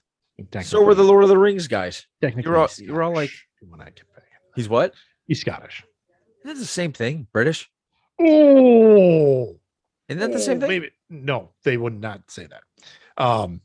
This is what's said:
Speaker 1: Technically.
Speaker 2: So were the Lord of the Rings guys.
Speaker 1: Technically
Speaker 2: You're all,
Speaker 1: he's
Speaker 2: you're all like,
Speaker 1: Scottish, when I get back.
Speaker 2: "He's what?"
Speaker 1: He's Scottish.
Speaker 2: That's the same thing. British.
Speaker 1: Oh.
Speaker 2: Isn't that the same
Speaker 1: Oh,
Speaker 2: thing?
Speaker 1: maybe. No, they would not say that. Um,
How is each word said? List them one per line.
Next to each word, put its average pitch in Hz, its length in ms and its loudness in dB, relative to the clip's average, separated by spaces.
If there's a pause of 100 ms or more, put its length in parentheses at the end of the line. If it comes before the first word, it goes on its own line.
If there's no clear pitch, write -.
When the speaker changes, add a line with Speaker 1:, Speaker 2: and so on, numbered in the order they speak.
(380)
Speaker 1:
Technically. 98 260 -14
Speaker 2:
So 208 180 0
were 202 120 6
the 190 100 2
Lord 196 180 6
of 196 60 4
the 190 80 4
Rings 190 320 0
guys. 92 380 -8 (160)
Speaker 1:
Technically 127 280 -6
Speaker 2:
You're 170 80 2
all, 156 100 0
Speaker 1:
he's - 120 -14
Speaker 2:
you're 147 220 -8
all 170 100 -6
like, 151 160 -6
Speaker 1:
Scottish, - 180 -20 (220)
when 82 140 -20
I - 40 -20
get - 280 -20
back. - 100 -20 (320)
Speaker 2:
"He's 110 140 -8
what?" 139 240 -2 (320)
Speaker 1:
He's - 160 -4
Scottish. - 420 -14 (600)
Speaker 2:
That's 285 140 -16
the 233 60 -12
same 175 300 -8
thing. 123 360 -10
British. 135 400 -4 (480)
Speaker 1:
Oh. 220 1400 4 (500)
Speaker 2:
Isn't 147 120 -10
that 240 120 -6
the 247 60 -6
same 254 180 -4
Speaker 1:
Oh, 247 40 -8
Speaker 2:
thing? 262 80 -4
Speaker 1:
maybe. 175 220 -6 (200)
No, 135 400 -8 (140)
they 127 120 -2
would 117 240 -8
not 104 300 -16
say 87 160 -20
that. - 160 -20 (600)
Um, 107 420 -4